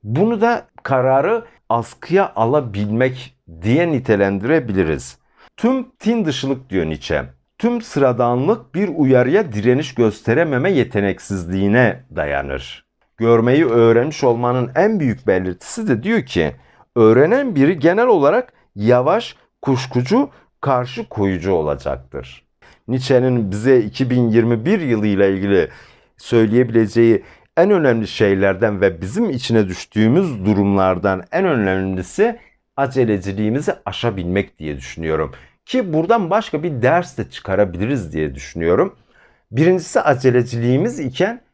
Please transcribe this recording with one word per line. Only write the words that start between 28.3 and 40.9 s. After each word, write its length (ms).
ve 200
bizim 300
içine 380
düştüğümüz 760
durumlardan 760
en 120
önemlisi 960
aceleciliğimizi 960
aşabilmek 720
diye 180
düşünüyorum. 560
Ki 260
buradan 380
başka 320
bir 200
ders 360
de 120
çıkarabiliriz 840
diye 220
düşünüyorum. 600
Birincisi 500
aceleciliğimiz 960